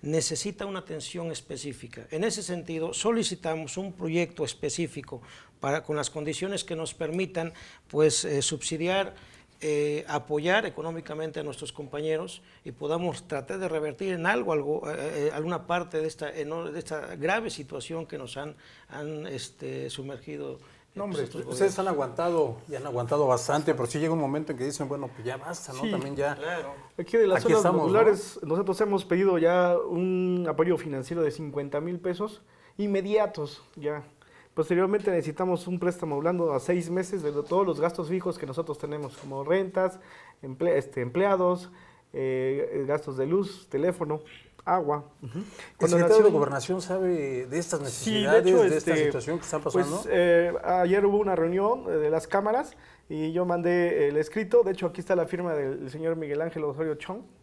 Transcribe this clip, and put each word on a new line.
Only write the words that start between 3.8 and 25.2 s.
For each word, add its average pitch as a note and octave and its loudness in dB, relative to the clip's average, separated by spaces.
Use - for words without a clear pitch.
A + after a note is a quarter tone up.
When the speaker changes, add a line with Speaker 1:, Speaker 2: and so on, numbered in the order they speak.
Speaker 1:
proyecto E3+ -2
específico C#3 -6
para, C#3 0
con D3+ -4
las - -2
condiciones D#3+ -4
que E3+ -8
nos D#3+ -8
permitan, E3 -4
pues, D3+ 4
eh, C#3+ 0
subsidiar, E3+ -2
eh, D3 0
apoyar D3+ 0
económicamente D#3+ -8
a D3+ -6
nuestros D3 -10
compañeros D#3 -4
y - -12
podamos D#3 -4
tratar D3+ -6
de F#3 -2
revertir D#3 -2
en E3 -4
algo, G3 2
algo, D3 -2
eh, D3 -2
eh, D#3 2
alguna E3 -4
parte F3 -2
de D#3 -2
esta D#3 -8
eno-, D#3+ -8
de D#3+ -8
esta D#3 -8
grave F#3 -2
situación D3 -10
que E3 -12
nos C3+ -10
han, D3 -10
han, D3+ -10
este, C3+ -10
sumergido, C#3 -10
Speaker 2:
No, G3 -8
Speaker 1:
pues, - -
Speaker 2:
hombre, E3+ -4
Speaker 1:
estos C#3 -10
Speaker 2:
ustedes C3 0
Speaker 1:
gobiernos. - -6
Speaker 2:
han F#3+ 0
aguantado C#3+ 0
y D3 -8
han C3+ -8
aguantado C3 2
bastante, C#3+ 2
pero C3 -2
sí C3 -4
llega D#3+ 2
un E3 0
momento D3+ -2
en C3+ -6
que B2 -4
dicen, C#3+ -4
bueno, C#3 -6
pues A2+ -10